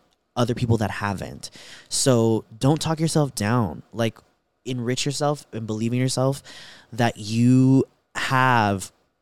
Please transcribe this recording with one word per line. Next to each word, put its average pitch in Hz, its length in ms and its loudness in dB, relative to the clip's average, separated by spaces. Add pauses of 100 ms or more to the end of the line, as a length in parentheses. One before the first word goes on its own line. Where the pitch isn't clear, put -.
(360)
other 120 180 0
people 117 220 0
that 104 140 -2
haven't. 95 600 -6 (380)
So 113 560 2 (120)
don't 139 240 2
talk 156 200 -4
yourself 156 340 0
down. 104 480 -2 (100)
Like, 113 260 -4 (460)
enrich 123 420 -4
yourself 147 460 -2
and 110 140 -8
believe 110 260 -2
in 123 60 0
yourself 131 440 0 (500)
that 117 240 0
you 123 680 4 (300)
have 117 800 2 (300)